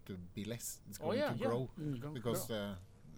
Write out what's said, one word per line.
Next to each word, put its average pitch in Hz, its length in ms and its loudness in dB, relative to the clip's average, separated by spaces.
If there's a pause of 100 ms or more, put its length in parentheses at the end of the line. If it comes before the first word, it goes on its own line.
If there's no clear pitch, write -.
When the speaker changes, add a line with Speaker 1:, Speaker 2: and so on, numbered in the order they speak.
Speaker 1:
to 95 120 -4 (160)
be 104 100 -2
less. 117 360 -4 (100)
It's 101 100 -8
Speaker 2:
Oh, - 60 0
Speaker 1:
going 202 140 4
Speaker 2:
yeah, 294 120 4
Speaker 1:
to 113 60 0
Speaker 2:
yeah. - 80 2
Speaker 1:
grow 127 240 4 (100)
Speaker 3:
Mm. 143 200 0
Speaker 2:
Go-, 143 100 -4
Speaker 1:
because, 120 380 2
Speaker 2:
grow. 117 80 2
Speaker 1:
uh, 101 180 2 (440)